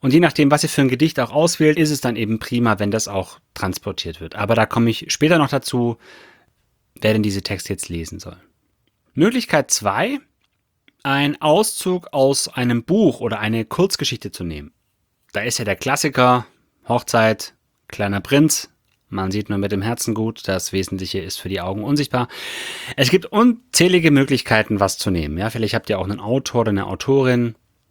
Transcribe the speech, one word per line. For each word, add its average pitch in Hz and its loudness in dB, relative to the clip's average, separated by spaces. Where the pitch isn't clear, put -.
Und 127 2
je 160 8
nachdem, 147 4
was 143 2
ihr 160 0
für - -4
ein 139 4
Gedicht 135 0
auch 123 -2
auswählt, 151 2
ist 156 2
es 143 -2
dann 120 -2
eben 110 -2
prima, 117 0
wenn 104 0
das 110 -2
auch 95 -6
transportiert - -8
wird. 80 -14
Aber 104 0
da 110 2
komme 117 0
ich - -6
später 160 2
noch 143 2
dazu, 120 -2
wer 107 2
denn 110 2
diese 98 -2
Texte 98 -6
jetzt - -10
lesen 85 -8
soll. 87 -16
Möglichkeit 196 2
zwei, 143 -2
ein 143 0
Auszug 180 0
aus 135 2
einem 120 0
Buch 180 4
oder 107 -4
eine 110 -2
Kurzgeschichte - -2
zu - -10
nehmen. 76 -10
Da 101 -4
ist 113 -4
ja 117 -6
der 101 -2
Klassiker, 127 2
Hochzeit, 110 0
Kleiner 101 -4
Prinz, 147 2
man 95 -4
sieht 101 -6
nur 104 -2
mit 101 -2
dem 98 0
Herzen 117 -4
gut, 110 -4
das 95 -4
Wesentliche 95 -4
ist 87 -10
für - -10
die 95 -4
Augen 95 -6
unsichtbar. 135 -2
Es - 2
gibt - 4
unzählige 185 4
Möglichkeiten, 123 2
was 95 0
zu - -2
nehmen. 78 -2
Ja, 101 -2
vielleicht 110 -4
habt - -4
ihr - 0
auch 80 -4
einen 101 -6
Autor 123 -2
oder 110 0
eine 101 0
Autorin, 123 0